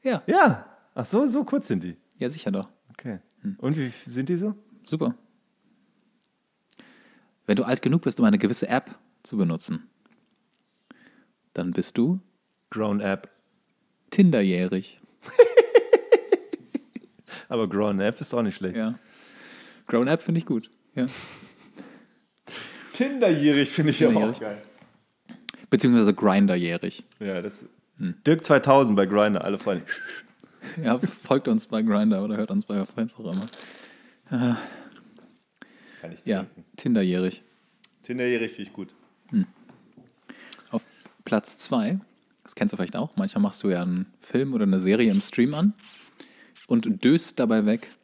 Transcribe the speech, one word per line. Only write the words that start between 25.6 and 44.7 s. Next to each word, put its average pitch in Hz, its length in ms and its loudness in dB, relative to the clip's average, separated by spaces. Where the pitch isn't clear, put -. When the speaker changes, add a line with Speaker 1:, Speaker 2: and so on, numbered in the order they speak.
Speaker 1:
Beziehungsweise 113 440 4
Grinderjährig. 92 880 0
Speaker 2:
Ja, 98 220 -6
das - 240 -14
Speaker 1:
Hm. 87 160 -6
Speaker 2:
Dirk 160 180 2
zweitausend 135 500 6
bei 98 120 4
Grindr, 101 360 2
alle 98 160 -4
Freunde. 90 260 -4
Speaker 1:
Ja, 123 160 0
folgt - 500 -2
uns 110 180 0
bei 113 160 -4
Grindr 104 400 2
oder 104 140 -4
hört 107 140 -6
uns 101 160 -2
bei 104 180 -4
Friends 117 300 -8
auch - 60 -20
immer. 196 140 -8
Äh, 123 240 0
Speaker 2:
Kann 85 100 -16
ich - 140 -20
Speaker 1:
ja, 101 140 -2
Speaker 2:
trinken. - 240 -16
Speaker 1:
Tinderjährig. 92 680 0
Speaker 2:
Tinderjährig 123 500 -4
finde 98 160 -14
ich - 60 -20
gut. 95 200 -14
Speaker 1:
Hm. 101 160 2
Auf 113 120 -6
Platz - 320 -4
zwei, 123 420 -2
das - 120 -20
kennst 208 200 -4
du - 20 -10
vielleicht - 200 -6
auch, - 200 -8
manchmal - 240 -4
machst 101 220 -2
du 101 80 0
ja 90 100 -2
einen 90 240 -4
Film 135 320 -4
oder 110 120 -2
eine 95 160 2